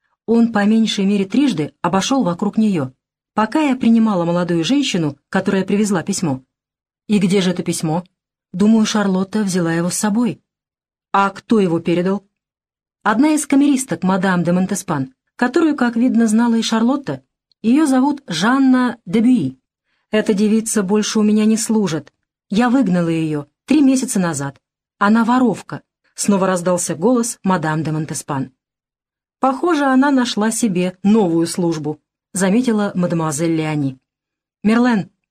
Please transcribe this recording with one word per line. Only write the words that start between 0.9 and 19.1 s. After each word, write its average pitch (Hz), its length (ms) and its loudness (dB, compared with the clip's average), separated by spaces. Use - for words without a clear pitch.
мере 202 180 0
трижды 196 580 -2
обошел 196 440 0
вокруг 175 320 -2
нее, 180 340 0
пока 220 280 0
я 262 160 0
принимала 220 480 2
молодую 170 400 0
женщину, 190 520 -2
которая 190 340 -2
привезла 196 400 -2
письмо. 151 400 -4
"И 208 120 2
где 196 200 2
же 185 120 0
это 175 120 -6
письмо?" 165 400 -4
"Думаю, 214 340 2
Шарлотта 196 580 -2
взяла 175 300 -2
его 170 160 -2
с - 80 -6
собой". 214 440 -2
"А 196 160 2
кто 208 320 0
его 170 180 0
передал?" 180 480 -2
"Одна 220 260 2
из 302 180 -2
камеристок 277 560 0
мадам 185 400 0
де 170 80 0
Монтеспан, 180 640 -4
которую, 294 400 0
как 240 180 -2
видно, 226 320 2
знала 226 280 2
и 226 60 0
Шарлотта. 226 640 -2
Ее 277 240 2
зовут 262 420 0
Жанна 254 800 2
де 208 160 0